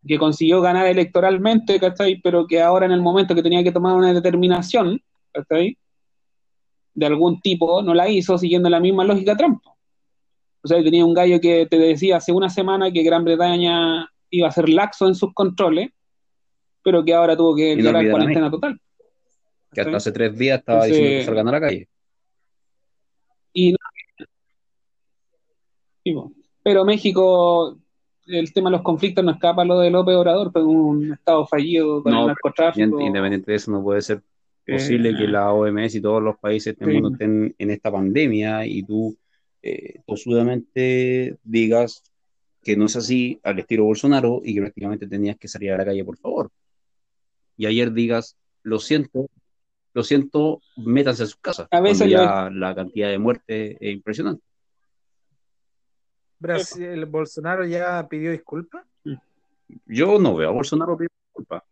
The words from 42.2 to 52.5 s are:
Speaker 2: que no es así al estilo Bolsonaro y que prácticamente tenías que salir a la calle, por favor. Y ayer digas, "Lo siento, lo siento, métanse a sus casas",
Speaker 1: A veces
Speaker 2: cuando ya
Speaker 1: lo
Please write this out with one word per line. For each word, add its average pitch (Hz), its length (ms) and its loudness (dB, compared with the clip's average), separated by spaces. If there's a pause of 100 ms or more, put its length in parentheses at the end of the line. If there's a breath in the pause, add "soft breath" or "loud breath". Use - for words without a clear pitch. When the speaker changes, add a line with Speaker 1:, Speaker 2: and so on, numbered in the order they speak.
Speaker 2:
que 107 120 -2
no 107 120 2
es 107 100 -4
así 123 460 -2
al 98 160 -4
estilo 110 260 -2
Bolsonaro 120 580 0
y 107 120 -8
que 101 80 -2
prácticamente 101 440 -10
tenías 101 300 -6
que - 120 -20
salir 98 240 -8
a 95 40 -2
la 95 80 -4
calle, 98 180 -4
por 95 140 -12
favor. - 340 -8 (1080)
Y 107 80 -6
ayer 117 260 0
digas, 117 460 -4 (240)
"Lo 110 160 -4
siento, 139 500 -4 (640)
lo 120 100 -4
siento, 151 600 -2 (140)
métanse 120 480 -2
a - 20 -6
sus - 100 -16
casas", - 340 -10
Speaker 1:
A 175 120 2
veces 190 160 2 (120)
Speaker 2:
cuando 185 60 6
ya 98 320 2
Speaker 1:
lo 95 100 -10